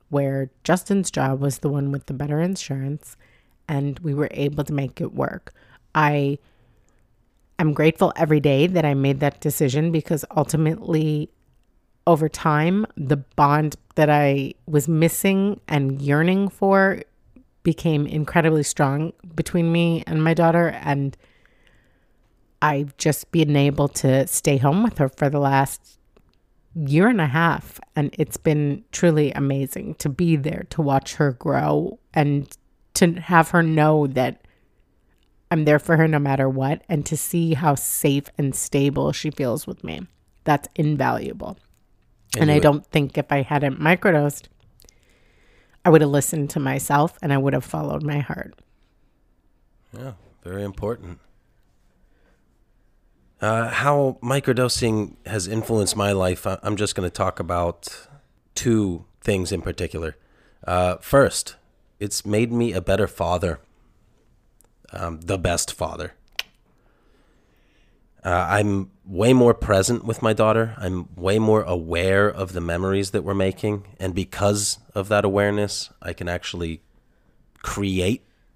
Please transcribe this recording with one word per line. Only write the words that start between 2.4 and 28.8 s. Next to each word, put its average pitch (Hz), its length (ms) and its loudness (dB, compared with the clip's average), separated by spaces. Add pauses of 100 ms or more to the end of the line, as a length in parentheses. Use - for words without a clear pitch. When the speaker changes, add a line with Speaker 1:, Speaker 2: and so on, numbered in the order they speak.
Speaker 1:
insurance, 143 760 -6 (520)
and 143 320 -4
we 156 140 -4
were 143 180 0
able 143 320 -4
to 156 100 -8
make 135 260 -6
it 156 140 -8
work. - 400 -6 (400)
I 147 460 0 (1200)
am 156 140 2
grateful 160 420 2
every 156 240 2
day 139 260 4
that 180 200 2
I 143 100 2
made 135 240 0
that 143 200 -2
decision 151 520 0
because 156 340 -2 (100)
ultimately, 156 920 0 (800)
over 160 200 6
time, 165 600 0 (100)
the 143 200 0
bond 147 580 2 (180)
that 151 160 4
I 139 440 2 (120)
was 151 220 0
missing 190 800 2
and 135 340 -2
yearning 170 480 2
for 196 520 2 (600)
became 156 460 0
incredibly 156 560 2
strong 147 500 -2 (220)
between 165 360 0
me 165 360 0
and 156 160 0
my 165 100 4
daughter, 165 360 4
and 139 460 -4 (1500)
I've 143 360 -2
just - 340 -2
been 151 240 4
able 143 340 2
to 135 360 2
stay - 320 0
home 143 240 2
with 233 160 0
her 139 120 2
for 143 200 -2
the 147 100 -2
last 135 580 0 (800)
year 156 340 2
and 233 100 2
a 156 80 2
half, 143 520 -2 (160)
and 147 220 -2
it's - 200 -4
been 151 540 -2